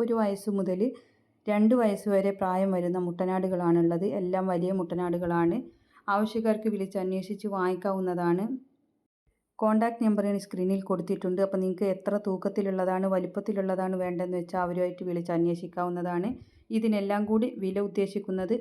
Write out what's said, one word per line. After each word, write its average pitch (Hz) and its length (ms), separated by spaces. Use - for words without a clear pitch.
ഒരു 226 180
വയസ്സ് 202 400
മുതൽ 185 220
രണ്ട് 214 320
വയസ്സ് 202 320
വരെ 196 260
പ്രായം 190 360
വരുന്ന 180 320
മുട്ടനാടുകളാണുള്ളത്. 175 1000
എല്ലാം 185 340
വലിയ 175 260
മുട്ടനാടുകളാണ്. 170 760
ആവശ്യക്കാർക്ക് 220 600
വിളിച്ചന്വേഷിച്ച് 190 720
വാങ്ങിക്കാവുന്നതാണ്. 185 880
കോൺടാക്ട് 220 420
നമ്പർ 208 220
ഞാൻ 202 160
സ്ക്രീനിൽ 190 460
കൊടുത്തിട്ടുണ്ട്. 185 560
അപ്പോൾ 196 180
നിങ്ങൾക്ക് 185 320
എത്ര 190 180
തൂക്കത്തിലുള്ളതാണ്, 190 880
വലിപ്പത്തിലുള്ളതാണ് 190 880
വേണ്ടതെന്ന് 180 380
വെച്ചാൽ 175 240
അവരുമായിട്ട് 180 440
വിളിച്ച് 175 280
അന്വേഷിക്കാവുന്നതാണ്. 175 920
ഇതിനെല്ലാം 208 540
കൂടി 220 180
വില 190 260
ഉദ്ദേശിക്കുന്നത് 196 720